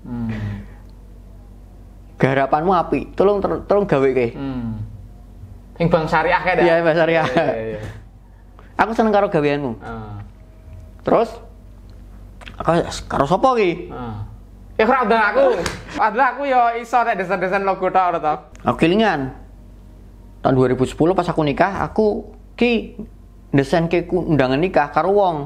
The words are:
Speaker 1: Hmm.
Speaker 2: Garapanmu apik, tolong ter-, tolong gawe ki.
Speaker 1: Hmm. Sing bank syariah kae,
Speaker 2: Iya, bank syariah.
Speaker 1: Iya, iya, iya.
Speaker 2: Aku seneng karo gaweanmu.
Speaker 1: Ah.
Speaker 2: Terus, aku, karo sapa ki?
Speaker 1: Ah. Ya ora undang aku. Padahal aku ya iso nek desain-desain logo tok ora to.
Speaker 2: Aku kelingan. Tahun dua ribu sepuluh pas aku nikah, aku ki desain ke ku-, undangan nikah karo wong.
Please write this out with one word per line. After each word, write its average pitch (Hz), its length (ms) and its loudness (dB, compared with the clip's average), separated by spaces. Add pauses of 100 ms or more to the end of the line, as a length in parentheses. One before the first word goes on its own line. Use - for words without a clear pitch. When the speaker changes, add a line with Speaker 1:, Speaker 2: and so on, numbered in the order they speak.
Speaker 1:
Hmm. 120 240 -6 (1900)
Speaker 2:
Garapanmu 139 560 2
apik, 160 400 -2
tolong 196 240 2
ter-, 180 240 -4
tolong 202 240 2
gawe 139 240 4
ki. 123 240 2
Speaker 1:
Hmm. 123 440 -6 (960)
Sing 170 120 0
bank 165 200 2
syariah 165 360 2
kae, 175 200 2
Speaker 2:
Iya, 170 200 4
bank 160 120 4
syariah. 165 320 2
Speaker 1:
Iya, - 160 2
iya, 113 220 -2 (100)
iya. 107 60 -8 (1000)
Speaker 2:
Aku 202 120 2
seneng 226 200 2
karo 202 160 4
gaweanmu. 143 520 0
Speaker 1:
Ah. 110 400 -12 (840)
Speaker 2:
Terus, 220 280 2 (1300)
aku, - 100 0 (380)
karo - 200 2
sapa 208 280 4
ki? 180 360 -2
Speaker 1:
Ah. 117 320 -10 (520)
Ya 220 80 2
ora 254 240 2
undang 226 240 4
aku. 262 140 4 (500)
Padahal 220 400 2
aku 269 80 -8
ya 247 320 2
iso 240 240 0
nek 226 160 0
desain-desain 190 480 -2
logo 185 240 0
tok 185 240 2
ora 170 80 -2
to. 151 160 -2 (320)
Speaker 2:
Aku 120 80 2
kelingan. 165 560 2 (1120)
Tahun 135 120 2
dua 127 120 4
ribu 127 160 0
sepuluh 160 320 0
pas 175 120 0
aku 160 200 -2
nikah, 165 320 0
aku 208 560 -2 (240)
ki 233 400 -2 (560)
desain 165 320 2
ke 175 160 0
ku-, 170 240 -4
undangan 135 320 2
nikah 160 320 0
karo 180 240 0
wong. 185 300 2